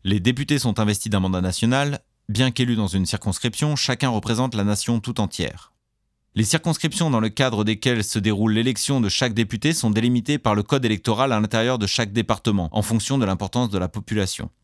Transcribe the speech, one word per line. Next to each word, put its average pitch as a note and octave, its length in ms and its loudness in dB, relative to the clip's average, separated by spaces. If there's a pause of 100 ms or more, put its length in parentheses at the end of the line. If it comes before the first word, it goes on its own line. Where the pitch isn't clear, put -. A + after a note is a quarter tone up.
Les F#2+ 160 2
députés B2 360 0
sont A2+ 220 0
investis G#2+ 300 0
d'un G2+ 100 2
mandat F#2 220 0
national, B2+ 580 0 (300)
bien A#2+ 220 2
qu'élus A#2+ 260 0
dans G#2 100 0
une F#2 180 0
circonscription, B2+ 680 -2
chacun C3 320 -2
représente A#2 480 0
la G2+ 80 4
nation G#2 380 2
tout A#2 180 -4
entière. - 520 -4 (640)
Les G#2+ 100 2
circonscriptions D#3+ 680 0
dans A#2 80 2
le G#2+ 100 0
cadre A2+ 340 0
desquelles A2 400 0
se - 140 -4
déroule G#2+ 360 2
l'élection B2 460 0
de G#2+ 80 2
chaque A2+ 280 0
député A#2 360 0
sont A#2+ 200 0
délimitées A#2+ 480 2
par G#2+ 160 2
le G#2 80 2
code C3+ 200 0
électoral A2+ 480 0
à G#2+ 80 2
l'intérieur A#2 380 0
de G#2 80 0
chaque G#2 260 -2
département, G2+ 600 0
en A2 100 0
fonction A#2 380 0
de A2+ 60 2
l'importance G2+ 440 -2
de G2 80 -2
la F2+ 100 0
population. G2 600 -4 (140)